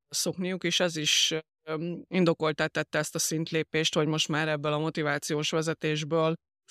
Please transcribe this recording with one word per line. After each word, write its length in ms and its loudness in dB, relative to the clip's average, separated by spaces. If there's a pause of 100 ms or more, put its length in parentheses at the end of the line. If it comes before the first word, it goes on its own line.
szokniuk, 540 -4
és 160 0
ez 160 0
is, 380 2 (340)
ö, 260 -4 (140)
indokoltá 600 2
tette 300 -2
ezt 180 -2
a 40 -4
szintlépést, 720 0
hogy 140 2
most 200 0
már 200 0
ebből 260 0
a 60 0
motivációs 720 -2
vezetésből 840 0 (380)